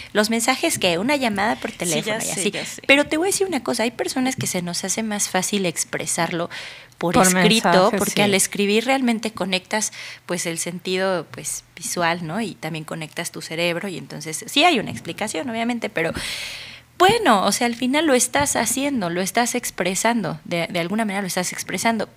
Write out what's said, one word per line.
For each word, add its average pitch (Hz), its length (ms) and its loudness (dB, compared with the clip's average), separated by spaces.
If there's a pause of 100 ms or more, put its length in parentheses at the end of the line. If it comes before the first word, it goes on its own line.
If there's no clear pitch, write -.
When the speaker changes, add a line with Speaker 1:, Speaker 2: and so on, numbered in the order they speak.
(140)
Speaker 1:
los 214 180 4
mensajes 254 480 2
que 180 180 4
una 254 200 2
llamada 226 400 0
por 220 140 -6
Speaker 2:
Sí, - 60 -12
Speaker 1:
teléfono 170 400 -2
Speaker 2:
ya - 60 -6
Speaker 1:
y - 100 -4
Speaker 2:
sé, - 80 -4
Speaker 1:
así". 202 100 0
Speaker 2:
ya 165 140 -6
sé. - 220 -12
Speaker 1:
Pero 285 180 6
te 311 120 -2
voy 339 100 0
a 403 40 0
decir 392 140 0
una 320 160 -2
cosa, 247 220 -2
hay 240 80 0
personas 262 440 -2
que - 120 -4
se 180 160 -2
nos 175 220 -6
hace 208 180 -2
más 208 260 -2
fácil 185 380 0
expresarlo 165 840 -2 (480)
por 175 160 0
Speaker 3:
Por 202 140 8
Speaker 1:
escrito, 185 400 4
Speaker 3:
mensaje, 185 300 6
Speaker 1:
porque 196 160 0
Speaker 3:
sí. 196 80 4
Speaker 1:
al 202 120 4
escribir 202 520 2
realmente 240 480 0
conectas, 190 580 -2 (340)
pues, 175 220 -4
el 165 100 -4
sentido, 185 720 -2
pues, - 340 -10 (120)
visual, 170 500 -2
¿no? 160 160 -4
Y 196 140 -6
también 156 300 -8
conectas 165 460 -8
tu 170 100 -12
cerebro 170 480 -2
y 170 100 -8
entonces 156 480 -10
sí 285 160 2
hay 330 160 6
una - 120 -4
explicación, 220 580 -6
obviamente, 233 400 -4
pero - 220 -2 (840)
bueno, 359 480 6
o 202 60 2
sea, 240 160 0
al 233 80 -2
final 269 300 0
lo 285 80 6
estás 262 420 2
haciendo, 254 540 0
lo 175 120 -2
estás 233 340 0
expresando, 190 880 -2
de, 170 220 -2
de 175 120 -4
alguna 190 240 0
manera 196 160 -4
lo 196 80 -4
estás 175 240 -2
expresando. 202 640 -2